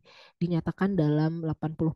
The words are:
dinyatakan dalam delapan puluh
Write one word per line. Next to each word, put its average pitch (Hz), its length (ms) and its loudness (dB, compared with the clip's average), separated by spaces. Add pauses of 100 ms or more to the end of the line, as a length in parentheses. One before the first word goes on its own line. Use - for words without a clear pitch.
(380)
dinyatakan 170 560 0
dalam 156 480 2
delapan 156 320 -4
puluh 160 220 0